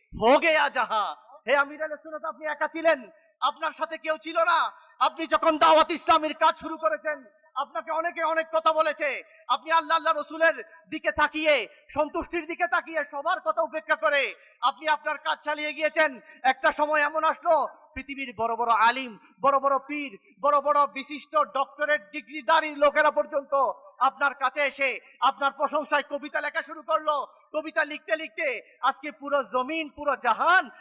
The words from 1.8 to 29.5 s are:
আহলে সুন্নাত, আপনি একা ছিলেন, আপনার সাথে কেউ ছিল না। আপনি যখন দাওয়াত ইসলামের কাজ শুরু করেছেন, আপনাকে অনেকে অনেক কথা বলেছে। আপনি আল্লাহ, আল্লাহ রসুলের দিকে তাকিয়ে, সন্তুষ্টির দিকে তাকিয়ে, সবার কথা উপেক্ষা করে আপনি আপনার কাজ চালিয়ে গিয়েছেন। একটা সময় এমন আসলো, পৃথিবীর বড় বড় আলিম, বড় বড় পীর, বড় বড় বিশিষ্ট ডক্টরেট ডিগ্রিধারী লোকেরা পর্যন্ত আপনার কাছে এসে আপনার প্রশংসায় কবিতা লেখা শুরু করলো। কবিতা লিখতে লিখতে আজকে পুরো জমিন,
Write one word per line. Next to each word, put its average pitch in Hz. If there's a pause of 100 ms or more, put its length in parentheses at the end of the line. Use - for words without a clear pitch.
আহলে 302
সুন্নাত, 311
আপনি 311
একা 302
ছিলেন, 311 (300)
আপনার 302
সাথে 311
কেউ 311
ছিল 330
না। 311 (280)
আপনি 311
যখন 311
দাওয়াত 320
ইসলামের 311
কাজ 320
শুরু 320
করেছেন, 302 (300)
আপনাকে 320
অনেকে 330
অনেক 320
কথা 320
বলেছে। 302 (240)
আপনি 277
আল্লাহ, 330
আল্লাহ 311
রসুলের 302 (260)
দিকে 311
তাকিয়ে, 302 (220)
সন্তুষ্টির 311
দিকে 339
তাকিয়ে, 320
সবার 302
কথা 311
উপেক্ষা 311
করে 285 (260)
আপনি 277
আপনার 302
কাজ 302
চালিয়ে 302
গিয়েছেন। 302 (220)
একটা 262
সময় 302
এমন 311
আসলো, 311 (260)
পৃথিবীর 254
বড় 226
বড় 233
আলিম, 233 (220)
বড় 269
বড় 269
পীর, 277 (220)
বড় 285
বড় 285
বিশিষ্ট 285
ডক্টরেট 294
ডিগ্রিধারী 302
লোকেরা 294
পর্যন্ত 277 (260)
আপনার 269
কাছে 269
এসে 262 (200)
আপনার 269
প্রশংসায় 285
কবিতা 285
লেখা 302
শুরু 311
করলো। 311 (260)
কবিতা 311
লিখতে 302
লিখতে 302
আজকে 277
পুরো 277
জমিন, 254